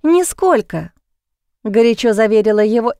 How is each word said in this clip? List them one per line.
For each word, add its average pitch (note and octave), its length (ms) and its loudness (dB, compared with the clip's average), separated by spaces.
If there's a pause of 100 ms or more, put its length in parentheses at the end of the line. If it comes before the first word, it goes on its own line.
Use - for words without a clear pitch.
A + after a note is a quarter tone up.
«Нисколько», D#4 880 -2 (720)
горячо A3+ 500 0
заверила G#3+ 460 2
его A3 400 0